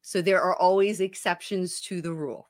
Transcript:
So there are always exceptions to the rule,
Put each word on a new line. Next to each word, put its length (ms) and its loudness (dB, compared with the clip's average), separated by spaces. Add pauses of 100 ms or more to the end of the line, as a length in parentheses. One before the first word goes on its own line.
So 180 -4
there 220 4
are 120 2
always 460 4
exceptions 840 -4
to 200 -8
the 100 -6
rule, 380 -8